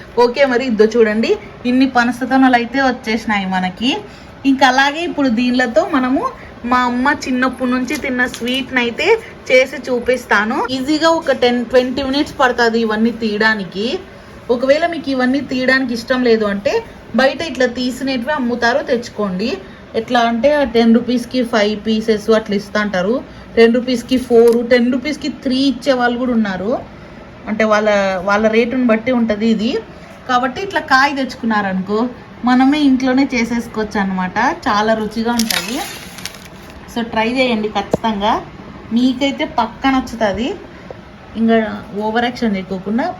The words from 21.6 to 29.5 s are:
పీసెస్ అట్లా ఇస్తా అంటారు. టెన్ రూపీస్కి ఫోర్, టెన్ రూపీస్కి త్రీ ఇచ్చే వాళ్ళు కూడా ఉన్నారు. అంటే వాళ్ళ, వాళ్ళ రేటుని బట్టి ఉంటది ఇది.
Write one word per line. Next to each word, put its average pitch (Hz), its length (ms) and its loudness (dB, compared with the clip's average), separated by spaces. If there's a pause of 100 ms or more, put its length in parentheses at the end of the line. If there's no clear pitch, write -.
పీసెస్ 220 440 0
అట్లా 214 260 2
ఇస్తా 202 240 -4
అంటారు. 202 440 -2 (320)
టెన్ 233 180 6
రూపీస్కి 247 440 0
ఫోర్, 233 500 4
టెన్ 247 240 4
రూపీస్కి 294 360 -4
త్రీ 254 280 -4
ఇచ్చే 277 360 0
వాళ్ళు 240 260 0
కూడా 254 140 -2
ఉన్నారు. 208 460 -2 (680)
అంటే 214 160 0
వాళ్ళ, 214 260 2 (340)
వాళ్ళ 208 240 2
రేటుని 240 360 2
బట్టి 226 280 2
ఉంటది 220 340 0
ఇది. 226 320 0 (500)